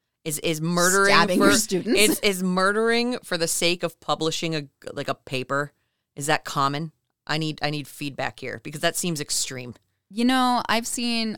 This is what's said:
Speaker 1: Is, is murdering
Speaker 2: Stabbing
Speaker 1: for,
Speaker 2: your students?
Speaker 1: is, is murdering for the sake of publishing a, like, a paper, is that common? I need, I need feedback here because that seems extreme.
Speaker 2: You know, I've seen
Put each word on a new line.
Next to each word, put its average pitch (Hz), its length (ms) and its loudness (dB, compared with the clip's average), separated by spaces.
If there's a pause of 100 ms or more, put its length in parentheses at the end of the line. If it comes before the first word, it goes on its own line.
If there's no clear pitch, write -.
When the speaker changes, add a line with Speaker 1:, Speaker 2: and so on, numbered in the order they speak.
(260)
Speaker 1:
Is, 151 140 -6
is 156 220 -2
murdering 175 540 4
Speaker 2:
Stabbing 175 240 6
Speaker 1:
for, 202 80 6
Speaker 2:
your 202 80 6
students? 208 440 0
Speaker 1:
is, - 220 4
is 190 220 0
murdering 220 800 2
for 175 140 -4
the 165 100 0
sake 175 360 0
of 165 160 -6
publishing 160 560 -2
a, 147 80 -4 (300)
like, 139 160 -6
a 139 60 -4
paper, 139 580 -6 (420)
is 143 120 -6
that 151 180 0
common? 143 460 -2 (360)
I 151 100 -2
need, 156 240 -4
I 147 80 -2
need 147 180 -6
feedback 135 520 -8
here 117 240 -10
because 151 180 -10
that 170 140 0
seems 170 260 -2
extreme. 123 540 -6 (340)
Speaker 2:
You 220 160 -2
know, 247 440 2
I've 233 180 0
seen 226 500 -4